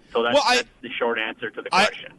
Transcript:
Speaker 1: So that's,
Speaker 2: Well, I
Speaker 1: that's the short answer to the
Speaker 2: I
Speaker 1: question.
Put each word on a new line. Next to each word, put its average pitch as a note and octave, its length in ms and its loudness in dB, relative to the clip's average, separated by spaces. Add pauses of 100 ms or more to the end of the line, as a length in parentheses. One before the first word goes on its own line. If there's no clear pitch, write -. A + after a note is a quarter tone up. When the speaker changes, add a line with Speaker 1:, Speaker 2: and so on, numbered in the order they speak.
(120)
Speaker 1:
So A#2 120 2
that's, A#2+ 100 2
Speaker 2:
Well, - 120 4
I B3 120 4
Speaker 1:
that's - 100 -2 (140)
the A#2+ 80 -12
short A#2 280 -2
answer A2 320 -6
to - 120 -12
the - 100 -10
Speaker 2:
I F#3+ 140 4
Speaker 1:
question. - 340 -6